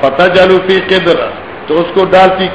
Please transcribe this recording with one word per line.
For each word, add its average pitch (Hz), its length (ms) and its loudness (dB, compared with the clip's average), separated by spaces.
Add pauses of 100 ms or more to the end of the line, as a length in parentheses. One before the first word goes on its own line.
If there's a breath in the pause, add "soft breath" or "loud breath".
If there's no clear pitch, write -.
فتجعل 185 560 2 (120)
فی 190 120 2
قدر، 170 500 -2 (360)
تو 151 80 -4
اس 170 200 -2
کو 190 100 2
ڈالتی 185 500 2